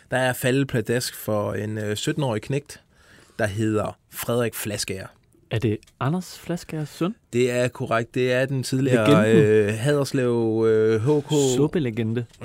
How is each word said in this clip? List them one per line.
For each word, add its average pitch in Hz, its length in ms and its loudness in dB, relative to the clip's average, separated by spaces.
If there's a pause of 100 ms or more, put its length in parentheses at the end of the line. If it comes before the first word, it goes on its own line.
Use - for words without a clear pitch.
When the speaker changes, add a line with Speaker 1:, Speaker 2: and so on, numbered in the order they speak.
(100)
Speaker 1:
der 131 60 -2
er 127 160 0
faldet 135 360 0
pladask 120 460 -2
for 107 380 -4
en, 107 260 -6
øh, 104 180 -4
sytten-årig 131 460 -4
knægt, - 380 -8 (580)
der 113 80 0
hedder 107 500 -2 (160)
Frederik 117 420 -4
Flaskær. 101 520 -8 (440)
Speaker 2:
Er 120 80 -4
det 107 180 0 (240)
Anders 170 380 -4
Flaskærs 160 500 -8
søn? 190 260 -6 (180)
Speaker 1:
Det 123 180 2
er 123 180 0
korrekt. 120 460 -4
Det 127 180 0
er 131 140 2
den 131 160 -4
tidligere, 127 480 2
Speaker 2:
Legenden. 110 340 6
Speaker 1:
øh, 107 300 4
Haderslev, 120 920 0
øh, 110 340 4
H 147 200 2
K. 147 100 -8 (240)
Speaker 2:
Suppelegende. 120 680 0 (200)